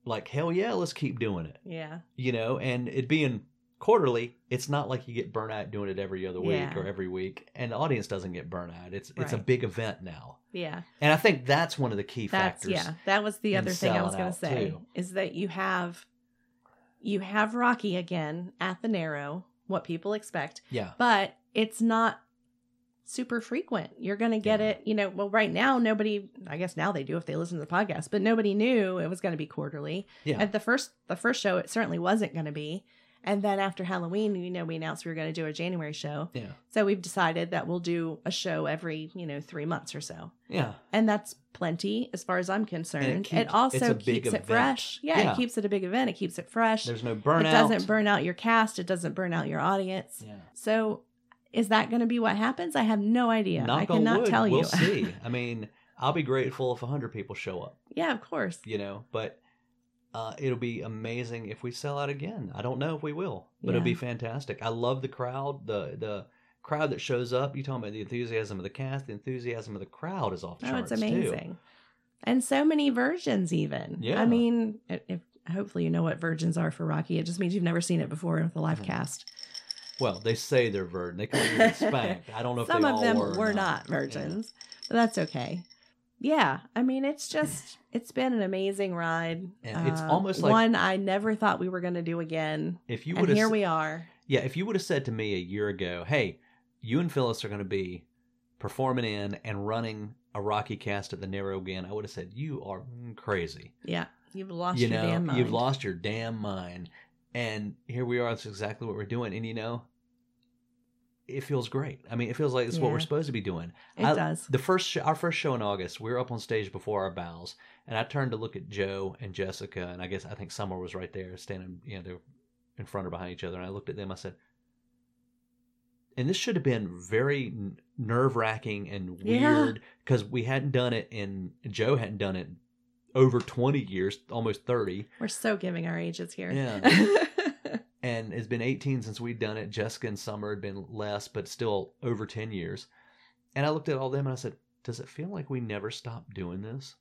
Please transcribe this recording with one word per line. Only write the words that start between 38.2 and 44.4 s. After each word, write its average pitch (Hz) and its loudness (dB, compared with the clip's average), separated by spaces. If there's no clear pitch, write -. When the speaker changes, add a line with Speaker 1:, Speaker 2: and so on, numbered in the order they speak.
Speaker 2:
a 180 -2
show 160 -2
every, 156 -4
you 180 -8
know, 143 -6
three 170 -8
months - -4
or 147 -6
so. 165 -12
Speaker 1:
Yeah. 131 0
Speaker 2:
And 220 6
that's 208 0
plenty 196 -2
as 185 -8
far 180 0
as 180 0
I'm 208 2
concerned. 160 -2
Speaker 1:
And 190 0
it - -4
Speaker 2:
It 170 4
Speaker 1:
keeps, 226 0
Speaker 2:
also 247 6
Speaker 1:
it's 247 4
a - 6
big 101 -8
Speaker 2:
keeps - 2
it - 4
Speaker 1:
event. - -2